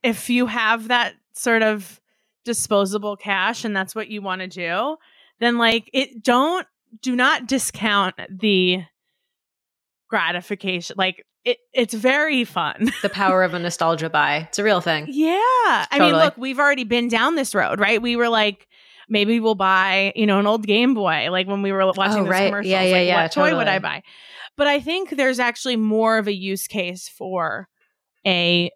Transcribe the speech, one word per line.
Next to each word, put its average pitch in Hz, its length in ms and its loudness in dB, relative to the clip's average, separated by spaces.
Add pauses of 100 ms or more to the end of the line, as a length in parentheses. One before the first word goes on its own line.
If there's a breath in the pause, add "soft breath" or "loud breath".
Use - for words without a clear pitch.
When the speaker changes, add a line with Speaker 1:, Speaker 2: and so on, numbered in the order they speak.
Speaker 1:
if 226 260 -4
you 247 180 2
have 220 420 -2
that 240 260 -2 (180)
sort 226 300 0
of 214 380 -2 (440)
disposable 208 720 -2
cash 208 480 -4
and 208 100 -4
that's 190 200 -4
what 220 140 -8
you 208 120 -10
wanna 185 280 -8
do, 185 480 -4 (440 soft breath)
then, 240 180 2
like, 226 340 0
it, 247 300 -4
don't, 285 440 2 (340)
do 247 160 -4
not 262 300 0
discount 208 680 -2 (140)
the 185 540 2 (1300)
gratification. 180 920 -4
Like, 185 260 -2 (200)
it, 240 140 0 (140)
it's 240 220 0
very 262 500 0
fun. 190 520 -2
<laughs> - 60 -8
Speaker 2:
The 202 60 -2
power 185 340 2
of 175 120 0
a 175 40 -6
nostalgia 165 520 -2
buy. 151 380 0
It's - 100 -6
a 202 60 -2
real 202 160 4
thing. 156 280 -2
Speaker 1:
Yeah. 311 280 0
I 427 560 2
mean, 285 80 2
Speaker 2:
Totally. 165 240 6
Speaker 1:
look, - 120 0
we've 254 220 -6
already 285 260 2
been 240 240 0
down 240 280 2
this 269 180 -4
road, 185 260 0
right? 214 200 2
We 240 160 -2
were 233 140 2
like, 214 360 0 (420 soft breath)
"Maybe 220 320 2
we'll 220 140 2
buy, 190 640 2
you 214 100 2
know, 196 120 4
an 202 80 2
old 214 200 0
Game 240 280 4
Boy," 160 360 0
like, 185 160 -2
when 202 160 -4
we 196 100 0
were 196 120 2
watching 190 360 2
Speaker 2:
Oh, 185 40 0
Speaker 1:
those 175 60 -2
Speaker 2:
right. 196 160 2
Speaker 1:
commercials. 196 240 -2
Speaker 2:
Yeah, 190 120 2
yeah, 185 140 2
Speaker 1:
Like, 180 120 2
Speaker 2:
yeah, 175 140 2
Speaker 1:
what 165 100 -2
toy 294 100 0
would 302 80 4
Speaker 2:
totally. 247 200 0
Speaker 1:
I 190 80 0
buy? - 240 -6 (540 loud breath)
But 285 120 2
I 285 120 2
think 349 300 -6
there's 262 300 0
actually 240 360 -2
more 220 400 2
of 208 120 -2
a 208 60 -2
use 190 320 -6
case 180 420 -8
for 180 600 -6 (580)
a 175 500 0